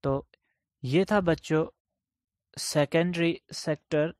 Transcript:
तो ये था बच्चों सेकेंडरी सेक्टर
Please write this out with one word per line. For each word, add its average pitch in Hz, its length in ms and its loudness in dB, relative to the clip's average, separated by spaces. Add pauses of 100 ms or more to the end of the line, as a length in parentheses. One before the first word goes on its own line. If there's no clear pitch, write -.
तो 139 260 -2 (560)
ये 147 200 2
था 208 160 2
बच्चों 160 460 0 (920)
सेकेंडरी 170 800 0 (120)
सेक्टर 156 680 -2